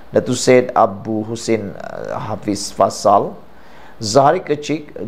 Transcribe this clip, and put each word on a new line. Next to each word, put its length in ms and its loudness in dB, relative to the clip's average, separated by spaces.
Datuk 280 0
Syed 360 4
Abu 560 0
Husin, 480 -4
eh, 400 -10
Hafiz 560 -6
Fasal, 640 2
Zahari 400 4
Kecik, 480 -4